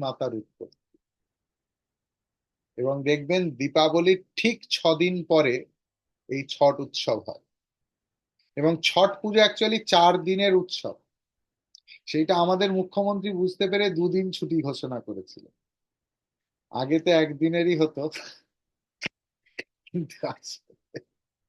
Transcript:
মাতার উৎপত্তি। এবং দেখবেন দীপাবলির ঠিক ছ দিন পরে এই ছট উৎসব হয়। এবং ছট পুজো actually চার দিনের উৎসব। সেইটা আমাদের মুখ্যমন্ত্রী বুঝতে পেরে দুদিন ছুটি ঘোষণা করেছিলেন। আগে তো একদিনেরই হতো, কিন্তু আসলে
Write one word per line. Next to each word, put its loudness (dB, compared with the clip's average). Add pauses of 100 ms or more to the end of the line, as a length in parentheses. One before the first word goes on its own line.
মাতার -6
উৎপত্তি। -20 (1800)
এবং -2 (140)
দেখবেন 0 (180)
দীপাবলির 2 (180)
ঠিক 0 (180)
ছ -2 (240)
দিন 0 (160)
পরে 4 (760)
এই -4 (120)
ছট 4 (100)
উৎসব -4 (100)
হয়। -16 (1160)
এবং 4 (160)
ছট 4 (100)
পুজো 0
actually -2 (140)
চার 8 (140)
দিনের 2
উৎসব। -10 (1120)
সেইটা 0 (100)
আমাদের 2 (100)
মুখ্যমন্ত্রী -2 (120)
বুঝতে 0
পেরে 0 (140)
দুদিন 0 (120)
ছুটি -4 (100)
ঘোষণা -6
করেছিলেন। -14 (1300)
আগে 0
তো 4 (140)
একদিনেরই 0
হতো, 0 (1800)
কিন্তু -8 (180)
আসলে -20 (500)